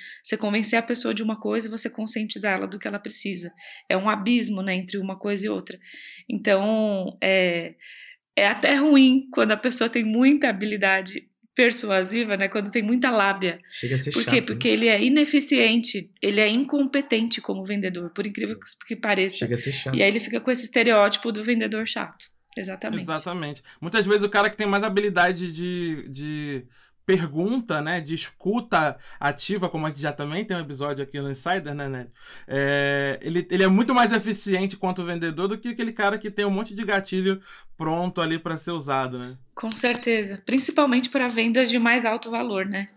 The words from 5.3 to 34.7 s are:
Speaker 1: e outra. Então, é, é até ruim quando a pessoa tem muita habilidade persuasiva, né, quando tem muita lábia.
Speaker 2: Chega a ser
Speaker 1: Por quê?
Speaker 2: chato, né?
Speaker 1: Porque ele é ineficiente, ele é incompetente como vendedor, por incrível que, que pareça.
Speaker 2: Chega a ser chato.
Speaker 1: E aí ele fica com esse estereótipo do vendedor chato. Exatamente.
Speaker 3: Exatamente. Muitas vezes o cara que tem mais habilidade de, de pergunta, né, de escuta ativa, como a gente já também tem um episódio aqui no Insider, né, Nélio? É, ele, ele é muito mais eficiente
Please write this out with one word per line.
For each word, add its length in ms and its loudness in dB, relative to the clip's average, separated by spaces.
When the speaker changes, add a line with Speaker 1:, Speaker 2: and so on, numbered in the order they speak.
Speaker 1:
e 40 -2
outra. 300 -6
Então, 920 0
é, 540 0
é 120 6
até 280 2
ruim 560 8
quando 200 2
a 60 2
pessoa 320 0
tem 140 0
muita 460 4
habilidade 800 -2
persuasiva, 840 2
né, 100 2
quando 240 -4
tem 100 2
muita 300 2
lábia. 480 2
Speaker 2:
Chega 240 -4
a 60 2
ser 120 -2
Speaker 1:
Por 120 0
quê? 80 -2
Speaker 2:
chato, 80 6
né? 20 4
Speaker 1:
Porque 260 -4
ele 200 4
é 160 4
ineficiente, 1080 2
ele 200 2
é 80 4
incompetente 960 0
como 220 -6
vendedor, 460 -4
por 160 -6
incrível 320 -6
que, 80 -20
que 80 -6
pareça. 400 0
Speaker 2:
Chega 180 -2
a 40 0
ser 160 -4
chato. 220 -4
Speaker 1:
E 60 2
aí 80 6
ele 120 2
fica 180 -6
com 100 -2
esse 140 0
estereótipo 680 4
do 120 -6
vendedor 440 -2
chato. 380 -8
Exatamente. 460 -6
Speaker 3:
Exatamente. 600 -8
Muitas 260 0
vezes 180 4
o 60 0
cara 200 2
que 80 -6
tem 100 -2
mais 160 2
habilidade 680 0
de, 560 -6
de 560 -8
pergunta, 760 0
né, 200 -2
de 120 -8
escuta 840 -2
ativa, 520 -2
como 160 -4
a 40 -4
gente 120 -10
já 100 -2
também 320 -6
tem 140 -6
um 20 -6
episódio 420 -6
aqui 200 -10
no 100 -6
Insider, 420 -4
né, 140 -8
Nélio? 240 -10
É, 760 0
ele, 280 -2
ele 140 4
é 60 6
muito 260 4
mais 160 6
eficiente 640 -2